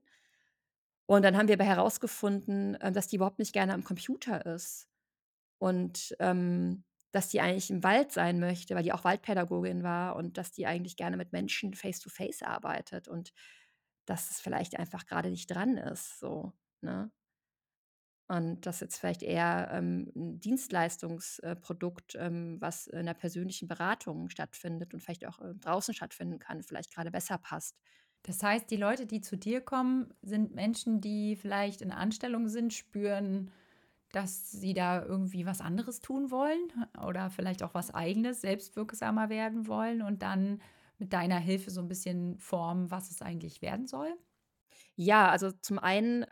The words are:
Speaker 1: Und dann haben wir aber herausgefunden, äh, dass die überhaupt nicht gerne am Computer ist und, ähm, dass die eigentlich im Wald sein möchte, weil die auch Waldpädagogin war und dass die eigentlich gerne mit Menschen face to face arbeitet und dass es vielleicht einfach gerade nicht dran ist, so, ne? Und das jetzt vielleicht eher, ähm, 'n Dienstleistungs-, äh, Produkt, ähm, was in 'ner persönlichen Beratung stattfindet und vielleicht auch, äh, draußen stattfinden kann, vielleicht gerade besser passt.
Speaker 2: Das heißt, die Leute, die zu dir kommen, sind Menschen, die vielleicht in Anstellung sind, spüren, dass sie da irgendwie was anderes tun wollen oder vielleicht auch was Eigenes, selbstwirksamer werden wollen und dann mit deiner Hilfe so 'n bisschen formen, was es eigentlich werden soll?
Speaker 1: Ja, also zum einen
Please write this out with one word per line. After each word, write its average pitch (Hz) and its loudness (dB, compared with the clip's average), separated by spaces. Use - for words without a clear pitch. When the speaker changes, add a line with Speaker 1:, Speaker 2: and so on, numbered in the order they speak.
Speaker 1:
Und 202 10
dann 190 10
haben 214 6
wir 208 10
aber 190 6
herausgefunden, 196 2
äh, 190 0
dass 190 0
die - -2
überhaupt 190 2
nicht 214 -2
gerne 190 4
am 180 -2
Computer 196 -4
ist - -8
und, 180 0
ähm, 180 2
dass 190 0
die 208 2
eigentlich 185 2
im 180 0
Wald 247 6
sein 175 4
möchte, 175 0
weil 175 2
die 175 2
auch 175 -2
Waldpädagogin 180 0
war 175 0
und 175 -6
dass 180 -6
die - -4
eigentlich 175 -2
gerne 180 -2
mit 175 -8
Menschen 190 -2
face 190 -6
to 190 -16
face - -6
arbeitet - -6
und 170 -10
dass - -4
es - -6
vielleicht - -2
einfach 175 -8
gerade 175 -2
nicht 180 -8
dran 202 0
ist, - -8
so, 160 -6
ne? 190 -6
Und 170 -2
das 180 -6
jetzt - -8
vielleicht 175 -4
eher, 170 2
ähm, - -2
'n 165 -6
Dienstleistungs-, 175 -2
äh, 175 -4
Produkt, 175 -8
ähm, 170 -4
was - -6
in 170 -4
'ner 170 -2
persönlichen 175 -6
Beratung 170 -4
stattfindet 170 -8
und 160 -10
vielleicht 170 -10
auch, 165 -12
äh, 180 -12
draußen 214 -2
stattfinden 175 -8
kann, - -10
vielleicht - -10
gerade 170 -6
besser 175 -4
passt. - -10
Speaker 2:
Das 185 -6
heißt, 220 2
die 220 0
Leute, 220 2
die 214 -4
zu - -6
dir 226 -2
kommen, 254 0
sind 214 0
Menschen, 220 0
die 208 0
vielleicht 202 0
in 185 -2
Anstellung 226 0
sind, 233 0
spüren, 196 -2
dass 190 -4
sie 196 -2
da 180 2
irgendwie 185 0
was 190 -2
anderes 214 -2
tun 269 -2
wollen 294 2
oder 185 -2
vielleicht 185 -2
auch 170 -4
was 170 -4
Eigenes, 220 0
selbstwirksamer 214 -2
werden 220 -2
wollen 220 0
und 202 -2
dann 196 2
mit 190 -6
deiner 180 4
Hilfe 190 0
so 180 -4
'n 175 -2
bisschen 180 -2
formen, 175 0
was 185 -6
es - -10
eigentlich 165 -8
werden 240 -4
soll? 302 -6
Speaker 1:
Ja, 196 10
also 185 4
zum 196 -2
einen 226 4